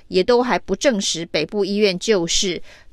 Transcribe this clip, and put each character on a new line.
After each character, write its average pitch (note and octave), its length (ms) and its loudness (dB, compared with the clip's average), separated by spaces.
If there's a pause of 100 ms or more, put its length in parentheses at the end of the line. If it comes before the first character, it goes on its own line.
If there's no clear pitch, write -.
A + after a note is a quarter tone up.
也 F#3 160 2
都 A#3+ 180 4
还 A#3+ 160 0
不 F3+ 160 -6
证 G#3+ 280 0
实 E3+ 240 -4
北 D#3+ 200 -2
部 G3+ 200 -2
医 G3+ 100 -2
院 G3 240 2
就 G3 260 0
是 F3 360 -2 (320)